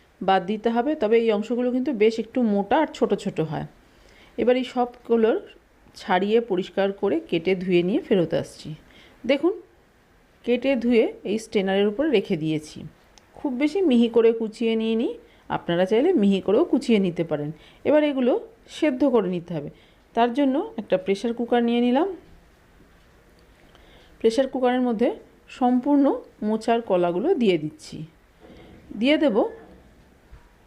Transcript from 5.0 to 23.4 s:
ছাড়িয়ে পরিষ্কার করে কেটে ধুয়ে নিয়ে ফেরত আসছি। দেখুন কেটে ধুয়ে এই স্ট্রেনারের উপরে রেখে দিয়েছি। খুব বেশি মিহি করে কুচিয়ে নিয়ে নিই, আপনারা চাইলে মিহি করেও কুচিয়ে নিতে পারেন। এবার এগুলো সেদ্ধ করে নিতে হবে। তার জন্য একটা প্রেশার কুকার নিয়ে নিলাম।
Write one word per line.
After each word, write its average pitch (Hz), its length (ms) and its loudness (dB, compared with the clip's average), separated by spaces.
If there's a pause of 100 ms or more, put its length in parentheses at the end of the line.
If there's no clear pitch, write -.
ছাড়িয়ে 202 460 0
পরিষ্কার 196 520 -2
করে 208 360 -2
কেটে 175 260 -2
ধুয়ে 180 280 2
নিয়ে 202 180 0
ফেরত 180 340 0
আসছি। 147 400 -8 (520)
দেখুন 277 260 2 (920)
কেটে 247 320 0
ধুয়ে 240 280 2 (200)
এই 208 140 -2
স্ট্রেনারের 196 500 0
উপরে 240 220 -2
রেখে 196 260 0
দিয়েছি। 156 420 -6 (560)
খুব 285 180 -6
বেশি 294 300 -2
মিহি 240 260 4
করে 233 240 4
কুচিয়ে 226 440 -4
নিয়ে 226 200 -2
নিই, 285 160 -2 (360)
আপনারা 170 380 -2
চাইলে 233 260 2
মিহি 202 280 2
করেও 214 240 2
কুচিয়ে 247 340 0
নিতে 175 260 -2
পারেন। 147 260 -4 (340)
এবার 302 200 4
এগুলো 269 280 0 (360)
সেদ্ধ 285 360 -2
করে 233 240 2
নিতে 180 260 -6
হবে। 147 160 -8 (440)
তার 240 200 2
জন্য 285 420 0
একটা 208 220 -2
প্রেশার 196 360 -4
কুকার 240 300 0
নিয়ে 233 160 0
নিলাম। 247 280 2 (2000)